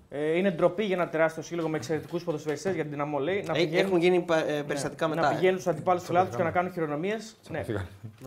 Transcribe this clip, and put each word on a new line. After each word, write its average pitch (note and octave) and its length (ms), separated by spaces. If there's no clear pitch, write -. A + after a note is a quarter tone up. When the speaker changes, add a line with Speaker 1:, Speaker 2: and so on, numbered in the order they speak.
Speaker 1:
Ε, D#3 260
είναι F#3+ 140
ντροπή F3 320
για F#3 120
ένα E3+ 140
τεράστιο D#3+ 340
σύλλογο E3+ 260
με D#3 80
εξαιρετικούς E3 460
ποδοσφαιριστές D3+ 500
για D#3+ 100
την D3 80
Δυναμό, D3 280
λέει. F3+ 280
Να E3 60
Speaker 2:
Ε, D3 40
Speaker 1:
πηγαίνουν, E3+ 280
Speaker 2:
έχουν F#3 140
γίνει F3+ 220
πα-, E3+ 160
ε, D3+ 80
Speaker 1:
ναι, D3 80
Speaker 2:
περιστατικά D3+ 440
Speaker 1:
να D#3 80
Speaker 2:
μετά, D3+ 160
ε. - 40
Speaker 1:
πηγαίνουν F#3 240
στους E3+ 140
αντιπάλους F3+ 300
του - 80
Speaker 3:
Τσακωθήκαμε. E3+ 120
Speaker 1:
λάθους F#3+ 120
και F#3 80
να D#3+ 80
κάνουν F3+ 200
χειρονομίες. E3+ 640
Ναι. D#3 120
Speaker 3:
Τσακωθήκαμε. G#2 260